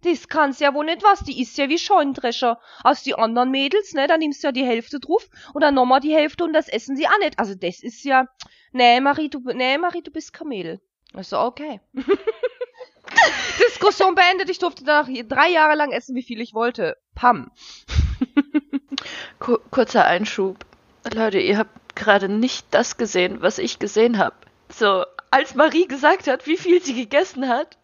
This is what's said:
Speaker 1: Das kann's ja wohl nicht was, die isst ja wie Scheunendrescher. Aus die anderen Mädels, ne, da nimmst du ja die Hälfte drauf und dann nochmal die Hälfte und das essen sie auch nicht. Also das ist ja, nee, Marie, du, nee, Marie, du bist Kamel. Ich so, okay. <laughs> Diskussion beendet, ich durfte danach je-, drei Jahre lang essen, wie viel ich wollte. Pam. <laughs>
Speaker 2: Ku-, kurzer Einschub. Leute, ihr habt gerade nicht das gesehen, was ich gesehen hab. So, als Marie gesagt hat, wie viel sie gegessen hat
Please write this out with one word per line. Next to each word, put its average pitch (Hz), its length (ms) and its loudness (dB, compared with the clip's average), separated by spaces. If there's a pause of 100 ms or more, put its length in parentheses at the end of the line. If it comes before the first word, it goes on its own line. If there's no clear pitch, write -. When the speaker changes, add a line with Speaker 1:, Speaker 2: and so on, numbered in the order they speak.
Speaker 1:
Das 349 240 -2
kann's 285 320 -2
ja 285 140 2
wohl 294 120 -4
nicht 339 180 -4
was, 403 180 4
die 254 200 -8
isst - 160 -6
ja 285 100 0
wie 320 120 -2
Scheunendrescher. 262 800 0 (240)
Aus - 200 2
die 262 120 -4
anderen 233 340 0
Mädels, 277 440 -2
ne, 277 140 0
da 330 100 4
nimmst 302 260 -4
du 311 40 -2
ja 277 40 0
die 254 140 -2
Hälfte 233 340 -4
drauf - 280 -2 (260)
und 285 80 -2
dann 294 120 4
nochmal 254 260 4
die 302 140 -2
Hälfte 311 300 0
und 330 100 -4
das 311 160 0
essen 262 260 -6
sie 294 120 -2
auch 415 120 4
nicht. 311 200 -2
Also 202 160 -4
das 185 260 -8
ist - 220 -14
ja, 262 240 2 (440)
nee, 247 300 6
Marie, 285 280 0
du, 294 100 -12 (140)
nee, 254 240 -2
Marie, 339 260 -4
du 311 80 -18
bist 311 220 -14
Kamel. 196 460 -10 (400)
Ich 190 80 -14
so, - 120 -2
okay. 254 400 -4 (140)
<laughs> 262 60 -10 (1700)
Diskussion 381 460 2
beendet, 370 340 2
ich 359 100 -6
durfte 349 240 -6
danach 294 240 0
je-, 254 200 -10
drei 277 220 2
Jahre 311 260 4
lang 294 160 -2
essen, 240 240 -6
wie 247 80 -6
viel 226 180 -10
ich 233 120 -10
wollte. 220 440 -4 (180)
Pam. 220 360 0 (760)
<laughs> - 1120 -6
Speaker 2:
Ku-, 240 200 0 (120)
kurzer 214 340 2
Einschub. 190 520 0 (560)
Leute, 220 260 0
ihr 202 180 0
habt - 380 -6
gerade 196 340 2
nicht 220 420 -2
das 226 260 0
gesehen, 185 440 -2
was 190 160 2
ich - 220 -6
gesehen 220 380 2
hab. 175 160 2 (360)
So, 196 360 0 (260)
als 269 240 0
Marie 311 320 4
gesagt 285 400 0
hat, 262 200 -4
wie 330 100 -2
viel 359 240 2
sie 262 140 -6
gegessen 262 520 -2
hat 254 360 -4